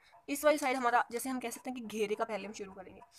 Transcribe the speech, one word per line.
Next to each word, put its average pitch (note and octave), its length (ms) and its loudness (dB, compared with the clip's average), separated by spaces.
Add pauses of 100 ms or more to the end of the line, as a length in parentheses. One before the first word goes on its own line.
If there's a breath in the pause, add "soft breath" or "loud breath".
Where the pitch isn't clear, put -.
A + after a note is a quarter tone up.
(300 loud breath)
इस C#4+ 160 0
वाली D4+ 120 8
side C4+ 200 2
हमारा, A#3+ 340 4
जैसे A#3+ 180 -4
हम B3+ 100 -2
कह A#3+ 100 -4
सकते C4 200 -8
हैं B3+ 120 -6
कि G#3+ 180 -6
घेरे G#3 160 0
का A3+ 100 0
पहले G3+ 220 -4
हम A3 60 -10
शुरू G3 200 -12
करेंगे, F#3+ 280 -16 (180 loud breath)